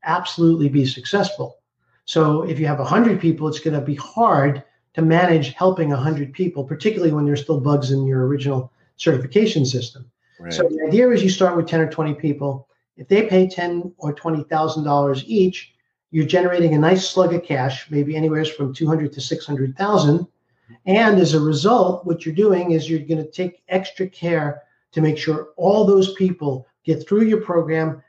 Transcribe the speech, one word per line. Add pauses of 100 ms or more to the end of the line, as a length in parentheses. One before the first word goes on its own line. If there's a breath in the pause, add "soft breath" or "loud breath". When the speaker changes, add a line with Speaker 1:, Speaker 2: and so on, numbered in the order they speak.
Speaker 1:
absolutely
be
successful. (440)
So
if
you
have
a
hundred
people,
it's
gonna
be
hard (320 soft breath)
to
manage
helping
a
hundred
people,
particularly
when
there's
still
bugs
in
your
original (260)
certification
system. (280)
Speaker 2:
Right.
Speaker 1:
So
the
idea
is
you
start
with
ten
or
twenty
people. (300)
If
they
pay
ten
or
twenty
thousand
dollars
each, (380)
you're
generating
a
nice
slug
of
cash,
maybe
anywhere
from
two
hundred
to
six
hundred
thousand. (580 soft breath)
And
as
a
result,
what
you're
doing
is
you're
gonna
take
extra
care (300 loud breath)
to
make
sure
all
those
people (180)
get
through
your
program,